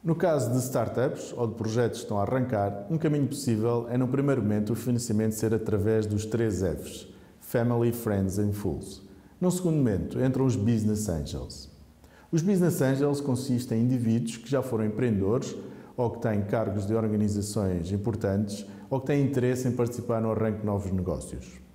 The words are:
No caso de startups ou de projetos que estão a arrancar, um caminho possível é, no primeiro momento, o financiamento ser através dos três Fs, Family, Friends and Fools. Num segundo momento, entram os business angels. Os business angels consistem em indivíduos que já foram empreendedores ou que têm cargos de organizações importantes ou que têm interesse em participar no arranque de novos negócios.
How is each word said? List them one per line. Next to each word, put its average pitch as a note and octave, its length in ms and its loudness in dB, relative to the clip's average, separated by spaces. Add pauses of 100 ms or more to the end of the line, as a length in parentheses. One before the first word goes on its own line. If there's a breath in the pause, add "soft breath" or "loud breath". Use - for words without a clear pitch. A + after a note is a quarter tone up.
No E3 120 0
caso D3 380 2
de B2+ 60 2
startups B2 760 -2
ou A#2 120 0
de G#2+ 60 -4
projetos A2 440 0
que - 60 -10
estão G#2 160 -2
a - 20 2
arrancar, A2+ 680 0
um E3 80 -2
caminho D3 300 2
possível A#2 640 0
é, B2 80 0
no B2+ 80 2
primeiro C3+ 340 2
momento, G#2 320 0
o A2+ 40 0
financiamento A2 560 0
ser A2 200 0
através G#2+ 540 2
dos G#2 180 0
três A2 380 0
Fs, - 460 -4 (320 loud breath)
Family, A#2+ 500 2
Friends G2 480 0
and G#2 140 2
Fools. - 500 -6 (380 loud breath)
Num F3+ 100 2
segundo E3+ 260 0
momento, A#2 480 0
entram C3 220 2
os B2 80 2
business G#2 540 2
angels. C#2 600 -6 (600 loud breath)
Os D#3+ 120 2
business F3+ 380 2
angels C#3 400 2
consistem A#2+ 600 0
em A#2 40 4
indivíduos A#2 520 2
que - 120 -16
já C3+ 140 2
foram A2 240 0
empreendedores G#2+ 680 0 (420 loud breath)
ou A#2+ 140 0
que - 120 -8
têm G#2+ 200 2
cargos G#2 440 -2
de A2 80 0
organizações G2+ 960 0
importantes G2+ 720 -2 (240 loud breath)
ou C3+ 120 0
que - 80 -6
têm C#3+ 180 4
interesse B2+ 400 2
em B2 60 2
participar A#2 500 0
no A2 80 0
arranque G#2+ 300 0
de G#2 60 -4
novos F#2+ 260 0
negócios. - 680 -4 (140)